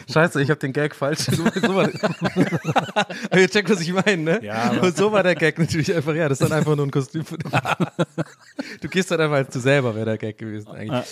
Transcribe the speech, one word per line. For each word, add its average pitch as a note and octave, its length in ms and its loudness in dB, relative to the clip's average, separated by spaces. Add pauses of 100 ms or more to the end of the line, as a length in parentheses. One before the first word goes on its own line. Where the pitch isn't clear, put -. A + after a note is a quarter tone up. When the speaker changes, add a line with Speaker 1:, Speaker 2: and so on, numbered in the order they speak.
Speaker 1:
scheiße, D#3 320 2
ich C#3 100 2
hab D3+ 100 -2
den C3+ 120 -4
Gag D3 220 -2
falsch, D3 280 -2
so, D3 200 -2 (180)
so F#3+ 140 0
war G3 140 2
der, - 160 -4
<laughs> - 1300 -2
aber F3+ 100 4
ihr F#3 80 6
checkt, G3+ 200 0
was G3 120 2
ich E3 120 -4
meine, F#3 300 2
ne? F3 220 0
Speaker 2:
Ja, A#2+ 260 0
aber - 140 0
Speaker 1:
Und F3+ 120 2
so G#3 140 2
war G3+ 140 4
der F3+ 100 4
Gag D#3 240 0
natürlich E3 340 2
einfach, D#3+ 220 0
ja, D#3+ 140 2
das C3+ 120 0
ist E3+ 80 4
dann D#3 80 0
einfach D3+ 200 2
nur C#3+ 100 0
ein C#3 60 -4
Kostüm D3 320 -2
für, E3 140 -12
<laughs> - 1400 -6
du E3 80 -8
gehst F3+ 220 0
dann E3+ 100 0
einfach D3+ 160 2
als C3 160 0
du C#3+ 60 -4
selber, B2 380 2
wäre A2 80 -4
der A2 140 0
Gag G#2+ 200 -8
gewesen G#2+ 300 -10
eigentlich. G#2+ 240 -10
Speaker 3:
Ah, B2 200 -2